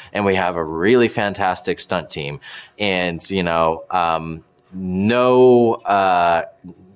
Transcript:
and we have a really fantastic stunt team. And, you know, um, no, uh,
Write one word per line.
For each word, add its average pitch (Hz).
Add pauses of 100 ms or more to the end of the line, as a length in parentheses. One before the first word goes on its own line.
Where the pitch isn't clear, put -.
(140)
and 101
we 95
have 90
a 82
really 98
fantastic 98
stunt 87
team. 71 (380)
And, 90
you 95
know, 82
um, 82 (300)
no, 120 (100)
uh, 90 (520)